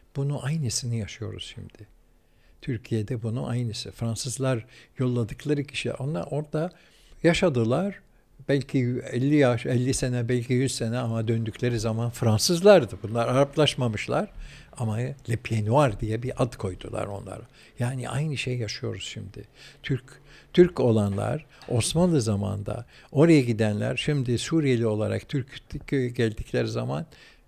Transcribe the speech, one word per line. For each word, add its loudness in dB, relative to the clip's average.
Bunu -4
aynısını -2
yaşıyoruz -10
şimdi. -18
Türkiye'de -4
bunu -4
aynısı. -4
Fransızlar -2
yolladıkları -2
kişi, -6
onlar -6
orada -4
yaşadılar. 2
Belki 0
elli 2
yaş, 4
elli 0
sene, -2
belki 0
yüz 2
sene -2
ama -2
döndükleri -2
zaman -2
Fransızlardı. 6
Bunlar -2
Araplaşmamışlar 0
ama -2
"Les -4
Pieds -2
Noirs" 4
diye -4
bir -2
ad -2
koydular -6
onlara. -10
Yani -4
aynı -2
şey -4
yaşıyoruz -6
şimdi. -12
Türk, -6
Türk 6
olanlar 2
Osmanlı 2
zamanında -2
oraya 8
gidenler 2
şimdi 0
Suriyeli 2
olarak 0
Türk -6
geldikleri -2
zaman -4